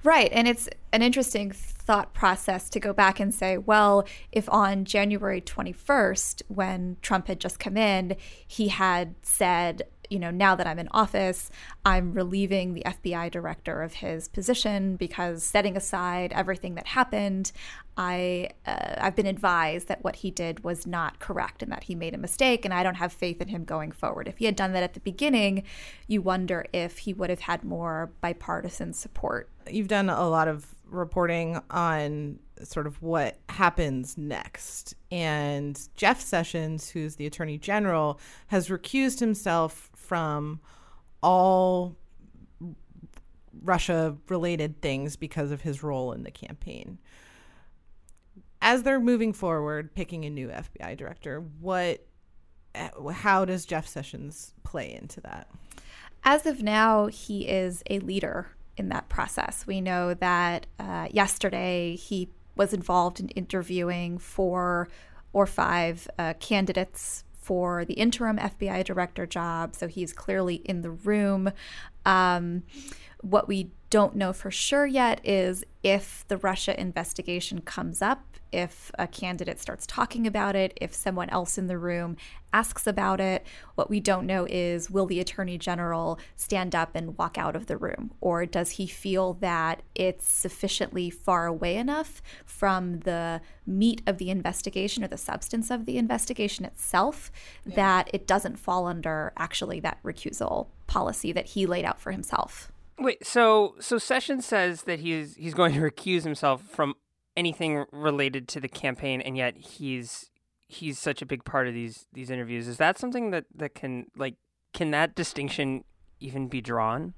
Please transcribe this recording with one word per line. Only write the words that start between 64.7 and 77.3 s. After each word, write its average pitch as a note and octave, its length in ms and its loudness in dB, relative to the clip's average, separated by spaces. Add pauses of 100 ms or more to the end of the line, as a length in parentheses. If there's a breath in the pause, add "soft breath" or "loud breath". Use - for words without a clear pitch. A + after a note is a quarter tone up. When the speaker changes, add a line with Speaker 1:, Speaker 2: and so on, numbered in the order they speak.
Speaker 1:
or G3+ 140 6
five, F3 640 0 (100)
uh, E3 220 -2
candidates - 840 -2 (100)
for F3 520 -2
the - 80 -6
interim A3+ 460 2
F G3 180 -4
B G3 100 -4
I F#3+ 160 0
director F3+ 420 -2
job, E3 500 -4
so E3+ 120 -6
he's E3 240 -6
clearly F#3 440 -2
in F3 260 -4
the E3+ 100 -6
room. G3 600 2 (540 loud breath)
Um, F3+ 580 4 (580 loud breath)
what G3+ 260 4
we F#3+ 240 -2 (180)
don't G#3 260 6
know F#3+ 180 0
for - 180 -6
sure C#4+ 340 4
yet B3+ 380 4
is F#3 400 2 (180)
if G3 460 2
the G3 100 0
Russia F#3+ 420 0
investigation F3 800 -4